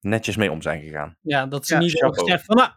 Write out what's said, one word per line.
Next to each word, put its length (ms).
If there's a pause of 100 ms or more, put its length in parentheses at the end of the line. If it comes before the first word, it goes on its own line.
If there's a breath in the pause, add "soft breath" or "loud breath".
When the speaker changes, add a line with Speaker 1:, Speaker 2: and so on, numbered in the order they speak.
Speaker 1:
netjes 360
mee 140
om 120
zijn 200
gegaan. 380
Speaker 2:
Ja, 260
dat 200
ze 80
Speaker 3:
Ja. 60
Speaker 2:
niet 120
hebben 160 (100)
Speaker 1:
Chapeau. 120
Speaker 2:
gezegd 140
van, 120
"Nou, 200